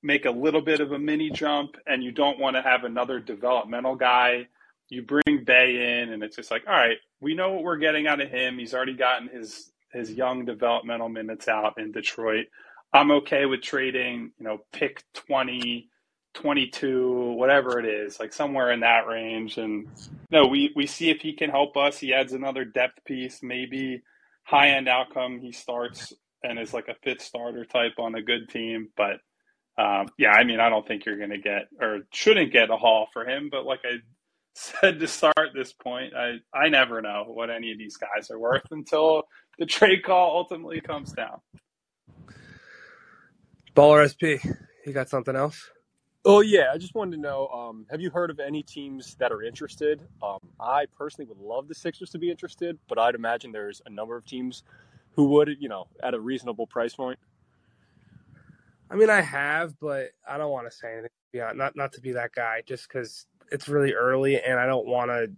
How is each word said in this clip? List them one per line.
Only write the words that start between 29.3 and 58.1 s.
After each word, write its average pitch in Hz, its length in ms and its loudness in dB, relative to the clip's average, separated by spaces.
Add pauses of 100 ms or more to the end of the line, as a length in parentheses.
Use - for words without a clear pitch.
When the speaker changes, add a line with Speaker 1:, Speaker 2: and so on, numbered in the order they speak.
Speaker 1:
um, 101 300 2 (100)
yeah, 104 140 8
I 110 120 10
mean, 117 160 0
I 117 80 6
don't 110 180 2
think 104 200 -8
you're 104 120 -6
gonna 104 200 -8
get 101 300 -4 (120)
or 107 200 -2 (120)
shouldn't 202 400 4
get 117 160 8
a 113 80 2
haul 110 380 4
for 117 100 -6
him. 139 260 -6
But 135 140 -6
like 131 200 -4
I 120 120 -4 (300)
<laughs> - 280 -20
said - 460 2
to 160 80 -2
start 156 440 2
this 131 200 -8
point, 127 420 -10
I, 120 220 -4 (200)
I 147 120 4
never 123 340 2
know 104 240 -6
what 117 240 -8
any 113 220 -8
of 107 60 -12
these 107 180 -16
guys 107 340 -6
are 113 80 -10
worth 123 320 0
until 156 540 2 (340)
the 165 80 -4
trade 190 380 4
call 180 320 4
ultimately 165 440 -6
comes 147 300 -10
down. - 300 -10 (2250)
Speaker 2:
Baller 151 300 10
S 143 100 0
P, 156 240 -2 (480)
you 143 60 -10
got 131 160 -4
something 131 260 -4
else? 143 360 -6 (540)
Speaker 3:
Oh, 202 160 10
yeah, 196 320 6
I 151 60 -4
just 175 160 -14
wanted 190 220 -6
to 151 40 -10
know: 139 280 -4
um, 117 420 -12
have 156 100 -8
you 180 100 -6
heard 175 200 -2
of 151 80 -12
any 147 240 -6
teams 139 540 -14
that 123 160 0
are 107 100 -8
interested? 147 580 -4 (220)
Um, 101 160 -6 (220)
I 135 260 0 (100)
personally 147 320 -12
would 98 160 -20
love 120 220 -8
the 156 80 -14
Sixers - 360 -12
to 175 80 -12
be 175 120 -4
interested, 170 480 -10 (100)
but 113 100 -4
I'd 120 180 2
imagine 117 340 -6
there's 104 340 -12
a - 60 -20
number 110 260 -10
of 117 80 -16
teams 127 380 -10 (540)
who 147 140 6
would, 147 280 4
you 143 100 -10
know, 95 200 -10 (120)
at 123 140 -4
a 117 60 -4
reasonable 117 480 -8
price 117 260 -4
point. 127 240 -8 (1700)